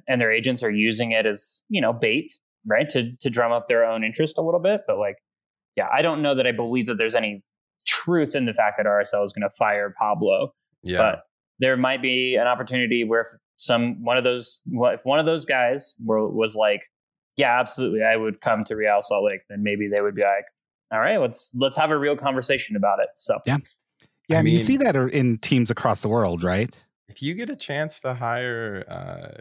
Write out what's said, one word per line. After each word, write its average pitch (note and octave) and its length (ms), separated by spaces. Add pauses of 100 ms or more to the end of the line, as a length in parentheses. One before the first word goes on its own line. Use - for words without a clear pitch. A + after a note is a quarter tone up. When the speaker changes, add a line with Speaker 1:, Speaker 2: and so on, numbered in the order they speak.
Speaker 1:
and B2+ 120
their A2+ 120
agents B2 320
are A2 80
using A2 400
it A2 140
as, - 440
you G3+ 120
know, A2+ 120
bait, A#2 380 (340)
right, A2+ 240
to, B2 280
to - 120
drum A#2 220
up A#2 160
their A#2 180
own A2+ 180
interest D3+ 340
a D#3+ 40
little E3+ 180
bit. G3+ 280
But, G2+ 100
like, - 200 (580)
yeah, - 180
I C#3 80
don't D#3 200
know C#3+ 140
that B2+ 120
I B2 40
believe A#2 360
that A#2+ 80
there's A2 200
any G#2 280 (420)
truth D#3+ 500
in C3 100
the A2+ 80
fact G#2+ 240
that G#2 100
R G#2 120
S G2+ 140
L G#2 100
is G2+ 100
gonna G#2 180
fire G#2 480
Pablo. G2+ 540 (300)
Speaker 2:
Yeah. F#2 140
Speaker 1:
But G#2 260 (360)
there C3 180
might B2+ 240
be B2+ 340
an A#2 120
opportunity B2 560
where A2+ 180
if A2 60 (300)
some, A#2+ 460
one A#2+ 140
of B2 60
those, B2 420
wha-, B2 280
if A2+ 100
one C#3 160
of D#3 60
those D#3+ 200
guys C3 580
were, A2 260
was A2 260
like, G#2+ 260 (540)
"Yeah, B2 240
absolutely, A#2+ 440
I A2+ 120
would A2 260
come A2 240
to A2 100
Real G#2 260
Salt G2+ 240
Lake," G2 240
then G#2 140
maybe G#2 240
they G#2 140
would G2+ 140
be G#2 60
like, G2+ 240 (460)
"All A2 80
right, F#3 200
let's, B2 360
let's C3 220
have D#3 120
a D#3 80
real C#3+ 180
conversation C3 600
about G2+ 240
it." G2+ 160
So - 300
Speaker 3:
Yeah. C3+ 120 (720)
Yeah, D#3+ 80
Speaker 2:
I - 20
Speaker 3:
I D#3+ 40
mean, D#3+ 100
you E3+ 60
see C4 180
Speaker 2:
mean, C4+ 80
Speaker 3:
that F#3+ 100
are C3 120
in B2+ 320
teams A#2+ 320
across A2+ 300
the G#2+ 80
world, F#2+ 340
right? F#2+ 320 (320)
Speaker 2:
if - 140
you C#3+ 120
get A3+ 160
a C#4+ 60
chance D3+ 460
to B2+ 120
hire, A#2 720
uh, F2+ 540